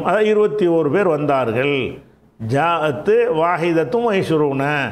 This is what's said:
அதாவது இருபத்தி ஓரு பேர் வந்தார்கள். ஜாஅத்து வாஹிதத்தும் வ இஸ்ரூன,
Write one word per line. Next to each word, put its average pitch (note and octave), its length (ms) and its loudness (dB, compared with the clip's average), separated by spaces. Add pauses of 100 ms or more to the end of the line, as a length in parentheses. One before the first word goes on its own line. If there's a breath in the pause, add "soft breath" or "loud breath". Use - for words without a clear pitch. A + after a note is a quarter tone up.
அதாவது G#3+ 240 2
இருபத்தி G#3+ 400 2
ஓரு D#3+ 220 2
பேர் F#3+ 180 2
வந்தார்கள். C#3 680 0 (640)
ஜாஅத்து D3+ 720 0 (180)
வாஹிதத்தும் E3 760 0
வ A3+ 80 0
இஸ்ரூன, D3+ 480 0 (300)